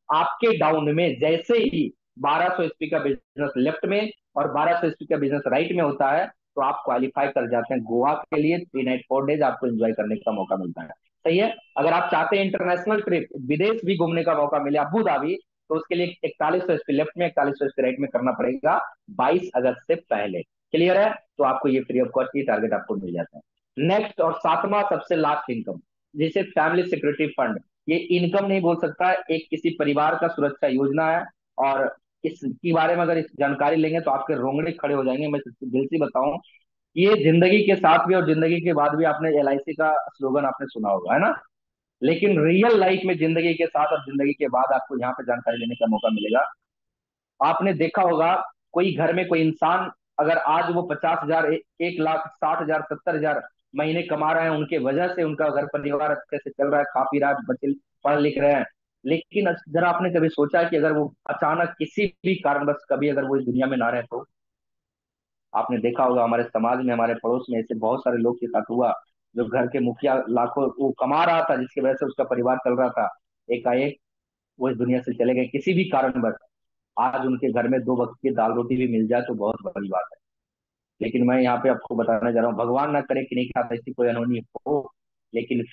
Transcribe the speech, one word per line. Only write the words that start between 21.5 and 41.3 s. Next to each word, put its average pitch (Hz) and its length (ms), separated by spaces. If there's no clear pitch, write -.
ये 131 120
फ्री 123 200
of 117 140
cost 131 220
ये 139 60
target 110 300
आपको 101 240
मिल 92 160
जाता 85 260
है। - 40
Next 202 420
और 165 120
सातवां 185 500
सबसे 175 340
last 147 340
income, 98 300
जिसे 160 260
family 165 400
security 147 440
fund, 117 340
ये 160 80
income 180 500
नहीं 196 140
बोल 170 160
सकता, 175 360
एक 160 380
किसी 160 280
परिवार 147 420
का 170 80
सुरक्षा 143 380
योजना 139 440
है। 175 140
और 135 380
इसके 160 480
बारे 165 240
में 175 60
अगर 165 160
इस 160 80
जानकारी 143 380
लेंगे 156 240
तो 151 100
आपके 135 240
रोंगटे 143 380
खड़े 147 220
हो 135 100
जाएंगे। 139 240
मैं 147 200
दिल 131 380
से 156 120
बताऊं, 143 400
ये 196 180
जिंदगी 180 380
के 147 120
साथ 165 320
भी 185 80
और 175 120
जिंदगी 165 340
के 170 120
बाद 147 220
भी, 160 100
आपने 156 260
एलआईसी 143 420
का 156 200
slogan 139 360
आपने 135 220
सुना 107 240
होगा, 95 240
है 151 60
ना, 226 140